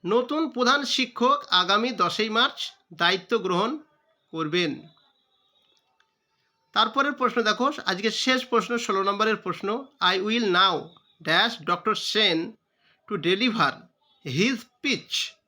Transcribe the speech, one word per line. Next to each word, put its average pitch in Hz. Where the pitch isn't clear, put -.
নতুন 247
প্রধান 247
শিক্ষক 254
আগামী 196
দশই 208
মার্চ -
দায়িত্ব 180
গ্রহণ 190
করবেন। 160
তারপরের 254
প্রশ্ন 240
দেখো, 214
আজকে 202
শেষ 254
প্রশ্ন, 226
ষোলো 202
নম্বরের 202
প্রশ্ন। 185
"I 180
will 226
now 190
dash 202
ডক্টর 185
সেন 202
to 208
deliver 196
his 190
speech।" -